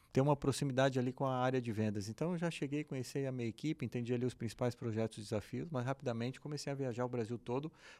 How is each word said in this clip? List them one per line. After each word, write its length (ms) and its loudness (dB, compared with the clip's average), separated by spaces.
ter 80 6
uma 140 6
proximidade 640 2
ali 140 2
com 120 -2
a 120 2
área 260 4
de 80 -2
vendas. 380 0
Então, 240 -2
eu 40 -2
já 140 0
cheguei, 320 -2
conheci 420 -4
a 60 0
minha 180 0
equipe, 380 -2
entendi 260 -2
ali 140 2
os 80 0
principais 400 -2
projetos 440 -2
e 20 -6
desafios, 500 -4
mas 160 0
rapidamente 540 -2
comecei 320 -6
a 20 -4
viajar 300 -2
o 40 2
Brasil 300 -2
todo 320 -4